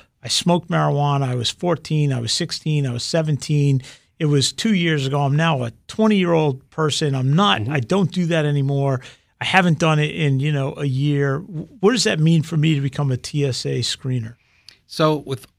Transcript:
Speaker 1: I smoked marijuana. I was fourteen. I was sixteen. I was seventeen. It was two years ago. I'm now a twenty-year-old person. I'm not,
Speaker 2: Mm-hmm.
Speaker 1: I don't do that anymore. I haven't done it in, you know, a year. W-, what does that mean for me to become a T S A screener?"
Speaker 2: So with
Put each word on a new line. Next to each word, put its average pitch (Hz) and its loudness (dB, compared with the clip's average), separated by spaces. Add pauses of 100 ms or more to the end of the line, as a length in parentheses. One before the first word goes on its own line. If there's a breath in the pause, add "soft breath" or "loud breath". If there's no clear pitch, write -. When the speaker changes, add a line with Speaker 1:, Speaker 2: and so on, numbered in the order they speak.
(220 loud breath)
Speaker 1:
I 123 -12
smoked - 0
marijuana. 143 0
I 123 -2
was 120 -2
fourteen. 156 -2
I 123 -2
was 117 -4
sixteen. 151 -2
I 123 -4
was 120 -6
seventeen. 143 0 (380 loud breath)
It 160 -2
was 143 2
two 220 0
years 160 0
ago. 143 -2
I'm 139 2
now 156 0
a 117 -6 (140)
twenty-year-old 170 2
person. 151 -2
I'm 131 0
not, 190 2
Speaker 2:
Mm-hmm. 127 -4
Speaker 1:
I 147 0
don't 190 0
do 175 -2
that 160 0
anymore. 139 0 (400 loud breath)
I - -6
haven't 180 4
done 160 2
it 151 0
in, 139 0
you 151 0
know, 139 -2
a 151 -6
year. 139 0
W-, 170 -12 (120)
what 208 4
does 247 0
that 202 0
mean 160 4
for 165 -4
me 156 2
to 139 -2
become 139 -2
a 127 -2
T 143 -4
S - -4
A 139 -4
screener?" 120 -4 (520 soft breath)
Speaker 2:
So 156 0
with 135 -8 (120)